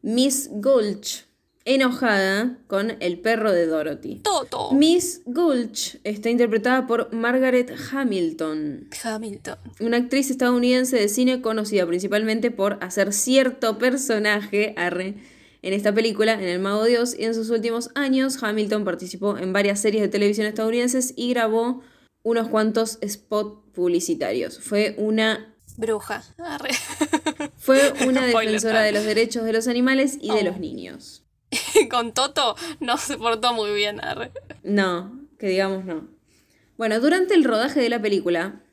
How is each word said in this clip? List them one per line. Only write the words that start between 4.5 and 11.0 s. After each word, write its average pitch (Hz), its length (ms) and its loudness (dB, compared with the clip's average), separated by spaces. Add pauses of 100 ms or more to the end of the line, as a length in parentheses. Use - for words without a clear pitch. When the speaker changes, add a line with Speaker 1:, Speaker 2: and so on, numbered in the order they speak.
Speaker 1:
Miss 320 520 4
Gulch 254 800 -2
está 214 260 -4
interpretada 240 560 2
por 233 260 -2
Margaret 247 600 2 (180)
Hamilton, 160 1000 -4 (140)
Speaker 2:
Hamilton. 220 560 -8 (220)
Speaker 1:
una 233 160 0
actriz 262 340 0
estadounidense 254 680 2
de 208 120 4